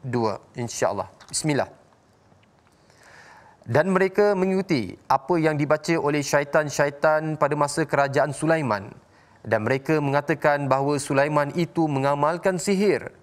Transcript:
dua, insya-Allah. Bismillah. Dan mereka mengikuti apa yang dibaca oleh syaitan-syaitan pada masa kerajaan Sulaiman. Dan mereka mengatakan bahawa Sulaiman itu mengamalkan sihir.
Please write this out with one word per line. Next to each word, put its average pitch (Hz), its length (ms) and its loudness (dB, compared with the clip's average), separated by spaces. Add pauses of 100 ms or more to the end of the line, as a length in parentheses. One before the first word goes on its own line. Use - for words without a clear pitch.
dua, 117 320 -2 (160)
insya-Allah. 104 560 -4 (160)
Bismillah. 143 400 -2 (2000)
Dan 147 240 2
mereka 190 480 2
mengikuti 185 560 -2 (160)
apa 139 320 0
yang 156 160 2
dibaca 151 400 0
oleh 147 240 0
syaitan-syaitan 151 1200 0
pada 147 160 0
masa 147 320 0
kerajaan 139 480 0
Sulaiman. 143 560 -2 (480)
Dan 107 240 -2
mereka 139 320 0
mengatakan 143 720 0
bahawa 139 320 0
Sulaiman 143 560 0
itu 165 320 0
mengamalkan 147 720 0
sihir. 190 600 0